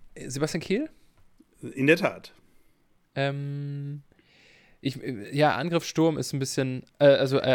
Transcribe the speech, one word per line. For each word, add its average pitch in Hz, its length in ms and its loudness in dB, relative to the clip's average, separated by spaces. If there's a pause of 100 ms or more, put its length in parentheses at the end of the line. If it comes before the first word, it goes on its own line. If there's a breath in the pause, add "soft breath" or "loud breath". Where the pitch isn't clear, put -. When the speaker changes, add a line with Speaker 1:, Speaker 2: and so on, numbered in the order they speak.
(160)
Speaker 1:
Sebastian 147 460 -6
Kehl? 240 280 -2 (840)
Speaker 2:
In 135 140 2
der 165 100 8
Tat. 135 360 -4 (840)
Speaker 1:
Ähm, 143 840 -6 (800 soft breath)
ich, 131 240 -6
äh, 117 320 -10
ja, 143 220 4
Angriff, 165 260 -2
Sturm 160 340 2
ist 131 140 -4
ein 143 80 -4
bisschen, 131 440 -2 (160)
äh, 147 80 6
also, 135 300 6
äh, - 40 2 (140)